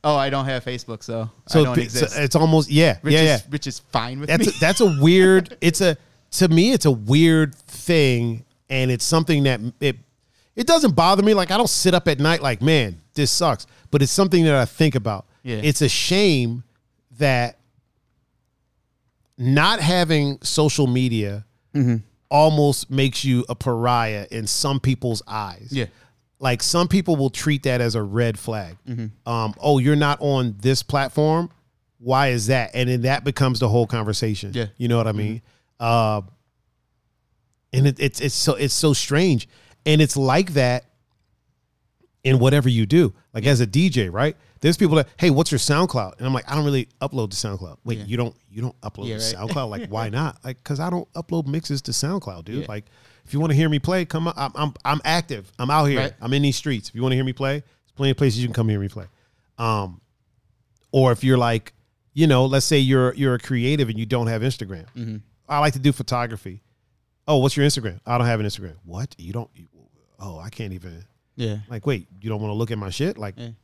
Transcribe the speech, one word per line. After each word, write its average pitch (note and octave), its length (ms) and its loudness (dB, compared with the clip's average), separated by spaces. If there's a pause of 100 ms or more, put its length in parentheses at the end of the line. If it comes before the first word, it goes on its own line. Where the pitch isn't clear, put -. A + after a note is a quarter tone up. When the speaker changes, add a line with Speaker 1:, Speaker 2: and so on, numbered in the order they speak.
Speaker 1:
"Oh, D3+ 120 2
I C#3 140 0
don't C3+ 160 -4
have C3 180 -6
Facebook, A#2+ 400 -10
so A2+ 260 -8 (180)
Speaker 2:
So D#3+ 140 2
Speaker 1:
I - 40 6
don't B2 100 -2
Speaker 2:
pi-, A#2+ 120 2
so A#2+ 180 -2
Speaker 1:
exist." - 140 -8
Speaker 2:
it's C#3+ 160 -2
almost, D#3 360 4
yeah, D3 300 4
Speaker 1:
Which C#3+ 120 0
Speaker 2:
yeah, D#3 80 4
Speaker 1:
is, D#3+ 40 6 (160)
Speaker 2:
yeah. - 80 -20
Speaker 1:
which C#3+ 180 -8
is B2 120 -10
fine B2 400 -6
with D3 100 -10
Speaker 2:
That's D#3 180 2
Speaker 1:
me. - 80 -2
Speaker 2:
a, - 40 -12
that's F3 220 2
a D#3+ 200 4
weird, F#3 560 6
<laughs> - 40 -8
it's E3 200 0
a, E3+ 160 2 (340)
to F#3 160 2
me, E3+ 240 6
it's A#3+ 140 2
a C#3+ 60 6
weird D3 640 4
thing, B2 880 0 (240)
and C3 220 0
it's A#2+ 140 -2
something D#3+ 380 2
that B2+ 160 0
m-, A#2 200 -8
it, C3+ 180 -2 (580)
it A#3+ 120 -4
doesn't D4+ 280 4
bother F#3+ 280 4
me. G#3+ 100 4
Like, F#3 180 0
I G3 60 0
don't A#3+ 120 2
sit - 240 2
up F3 140 2
at C#3+ 120 0
night D#3 220 2
like, A#2+ 200 -2
"Man, A#2+ 400 0 (140)
this D3 160 0
sucks." D#3 340 0 (260)
But C#3+ 100 4
it's C3+ 100 2
something F3+ 340 4
that D3 100 4
I B2 100 2
think D3+ 300 0
about. G#2 300 -4 (180)
Speaker 1:
Yeah. A#2+ 140 -6
Speaker 2:
It's C#3 240 0
a C3+ 80 2
shame C#3 720 0 (540)
that B2 400 0 (1800)
not D3 440 4
having D#3 600 2
social D3+ 460 2
media A2+ 560 -2 (320)
Speaker 1:
Mm-hmm. B2 220 2 (340)
Speaker 2:
almost D3 580 2
makes C3+ 340 -2
you B2 260 0
a B2 40 -4
pariah A#2 760 -2
in G#2+ 160 -8
some C#3 320 -2
people's B2 480 -2
eyes. G2+ 420 -10
Speaker 1:
Yeah. C3 160 -4 (540)
Speaker 2:
Like, B2 240 -2
some E3+ 240 0
people F3+ 300 0
will C3+ 120 0
treat D3 340 -4
that B2 180 0
as A#2 120 -2
a A#2 80 -2
red G#2+ 380 -2
flag. G2 380 -10 (120)
Speaker 1:
Mm-hmm. A#2 420 -10
Speaker 2:
Um, A2+ 300 -4
"Oh, D3 160 2
you're C#3 180 4
not C#3+ 260 0
on C3 380 -2
this C3 220 0
platform? D3+ 720 -2 (480)
Why C3 300 2
is A2+ 180 -2
that?" B2 260 0
And B2 160 0
then B2 140 0
that C3 200 0
becomes C3 360 0
the B2 100 2
whole A#2 160 4
conversation. G#2+ 680 -4
Speaker 1:
Yeah. A2+ 120 -4 (100)
Speaker 2:
You B2 100 -4
know A#2 100 2
what A2+ 80 0
I A2 60 -2
Speaker 1:
Mm-hmm. G#2 80 -4
Speaker 2:
mean? A2 220 -6 (380)
Uh, A2+ 420 0 (1500)
and C3 140 4
it, C3+ 120 0
it's, C3+ 220 -4
it's C#3 140 -4
so, - 200 0
it's C3 180 -2
so D3+ 200 2
strange. D3 540 0 (380)
And D#3 160 4
it's C#3+ 160 2
like D3 360 0
that B2 320 0 (1400)
in C3 160 4
whatever C3 300 4
you A2+ 160 2
do. C#3 280 4 (200)
Like, A2 120 -6
Speaker 1:
Yeah. C#3+ 60 4
Speaker 2:
as B2+ 80 4
a B2 80 2
D D#3 220 2
J, A#2 200 0
right? A#2+ 260 -4 (240)
There's D#3+ 160 2
people D#3+ 200 2
that, C#3+ 120 2 (100)
"Hey, F3 120 2
what's D3 220 2
your C3+ 80 0
SoundCloud?" C#3+ 580 0
And B2 80 -10
I'm C3 80 -2
like, - 160 -6
"I C#3 60 -6
don't D3+ 100 -2
really C3+ 240 -2 (100)
upload B2+ 320 -6
to G2 60 -8
SoundCloud." F#2 460 -10
Wait, A2 160 -6
Speaker 1:
Yeah. G2+ 60 -14
Speaker 2:
you A2 120 -6
don't, A#2 180 -6 (140)
you G#2 120 -12
don't B2 200 -10
upload G#2 260 -12
Speaker 1:
Yeah, A2 120 -8
Speaker 2:
to F#2+ 180 -6
Speaker 1:
right. G#2 120 -10
Speaker 2:
SoundCloud? C3+ 200 -6
Like, G2+ 200 -10
Speaker 1:
<laughs> - 20 -12
Speaker 2:
why A2 180 -6
not? C3+ 340 -8
Like, B2+ 200 -14
'cause C#3+ 160 -8
I E3+ 100 -6
don't F3+ 240 -8
upload E3 340 -6
mixes C#3+ 360 -6
to A#2 80 -10
SoundCloud, A2 540 -6
dude. G#2+ 160 -10
Speaker 1:
Yeah. - 60 -12
Speaker 2:
Like, G#2 180 -12 (380)
if - 100 -14
you C#3+ 60 -2
wanna D#3 140 0
hear D#3 160 2
me D3+ 80 0
play, F3 280 -2
come E3 220 -6
on. E3 80 -4
I'm, B2+ 200 -6
I'm, D3 180 -4 (100)
I'm C#3+ 220 -2
active. D#3 540 -4
I'm B2 100 -4
out D3+ 160 2
here. C#3 140 0
Speaker 1:
Right. C3+ 200 -4
Speaker 2:
I'm A#2+ 140 -4
in C#3 80 2
these C#3 140 2
streets. B2 340 -6
If - 60 -20
you A#2 80 -4
wanna B2+ 120 0
hear C3 80 0
me C3 100 -4
play, C3+ 260 -4
there's - 360 -20
plenty C#3 160 0
of B2+ 60 -2
places B2 240 2
you B2 60 -2
can A2 60 -6
come A2+ 140 0
hear G#2 120 0
me G2 100 -6
play. F#2 160 -14 (540)
Um, G#2 420 -4 (880)
or C3 200 4
if A2+ 120 -2
you're C3 140 4
like, A#2 360 -2 (400)
you D#3 120 2
know, C3 220 4
let's C3+ 180 0
say D3 140 2
you're, C3 340 2
you're C3+ 220 0
a A#2 40 -6
creative C3 500 -2
and A2 100 -6
you A2+ 80 -6
don't A#2+ 200 -2
have A2+ 140 -2
Instagram. G2 440 -6 (100)
Speaker 1:
Mm-hmm. A2+ 220 -12 (300)
Speaker 2:
"I D3 120 -2
like D3+ 140 0
to C3+ 60 -8
do C#3 120 2
photography." A2+ 720 -8 (640)
"Oh, D3 100 2
what's C3+ 180 2
your C#3+ 120 2
Instagram?" A2 400 -2
"I A#2+ 100 -2
don't A#2+ 80 0
have A#2 140 0
an G#2+ 80 -4
Instagram." F#2+ 260 -10 (120)
"What? F2+ 340 -14
You F2 140 -14
don't? A#2 200 -12
You, E2+ 140 -20 (520)
oh, F#2 200 -16
I E2 100 -16
can't G2+ 240 -12
even." F2+ 320 -18 (300)
Speaker 1:
Yeah. G#2+ 220 -6 (120)
Speaker 2:
Like, A2+ 160 -14
"Wait, A#2 220 -6 (140)
you A2 80 -10
don't G#2+ 120 -6
wanna G#2 140 -6
look A2+ 160 -4
at A2 80 -6
my G2 100 -10
shit?" D3+ 300 -6
Like, G2+ 180 -12
Speaker 1:
Yeah. A#2 120 -16 (140)